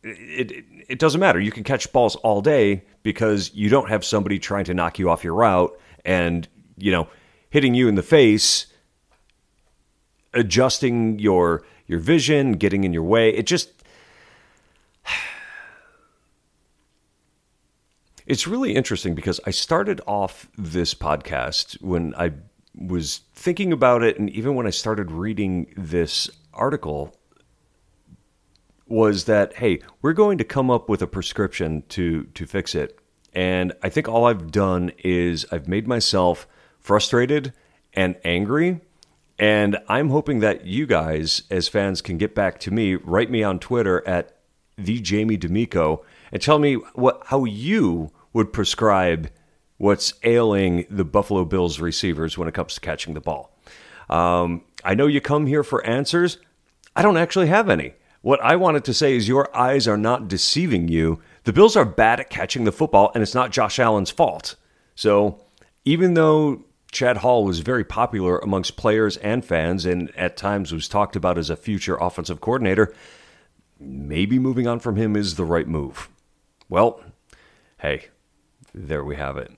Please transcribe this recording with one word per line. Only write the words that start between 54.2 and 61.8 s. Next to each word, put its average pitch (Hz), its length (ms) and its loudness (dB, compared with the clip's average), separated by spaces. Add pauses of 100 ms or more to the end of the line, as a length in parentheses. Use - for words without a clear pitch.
I 95 100 0
know 135 140 4
you 143 120 2
come 147 280 0
here 143 160 0
for - 220 -4
answers. 143 520 0 (580)
I - 60 2
don't 190 160 4
actually 170 300 2
have 202 220 4
any. 76 240 0 (280)
What 135 200 2
I 131 140 4
wanted 170 300 2
to 123 80 -2
say 135 240 2
is 107 100 0
your 139 260 2
eyes 127 320 2
are 107 120 2
not 113 320 0
deceiving 98 580 0
you. 80 340 0 (220)
The 117 80 0
Bills 214 240 6
are 180 80 6